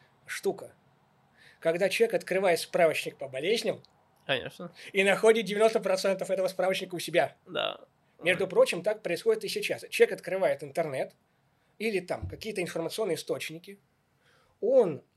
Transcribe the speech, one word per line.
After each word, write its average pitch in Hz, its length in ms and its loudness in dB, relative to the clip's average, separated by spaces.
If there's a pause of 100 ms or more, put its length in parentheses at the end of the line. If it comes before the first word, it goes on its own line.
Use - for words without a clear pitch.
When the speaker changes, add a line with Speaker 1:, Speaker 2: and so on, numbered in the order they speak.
(260)
Speaker 1:
штука. - 500 -6 (880)
Когда 175 240 2
человек 214 280 2
открывает 180 440 2
справочник 165 580 2
по 135 120 -10
болезням 160 560 -2 (420)
Speaker 2:
Конечно. 143 460 -6 (200)
Speaker 1:
и 196 100 4
находит 208 420 4
девяносто 214 340 2
процентов 190 500 0
этого 185 180 0
справочника 185 480 -2
у 165 40 -6
себя. 156 460 0
Speaker 2:
Да. 52 320 -4 (440)
Speaker 1:
Между 180 260 0
Speaker 2:
Ой. - 20 -6
Speaker 1:
прочим, 180 340 2
так 214 200 -2
происходит 208 420 0
и 185 40 -6
сейчас. - 400 -6
Человек 226 300 4
открывает 170 440 -2
интернет 151 520 -4 (640)
или 208 220 -2
там 156 260 -6
какие-то 185 340 -8
информационные 165 540 -4
источники, 165 680 -8 (800)
он 208 420 4 (140)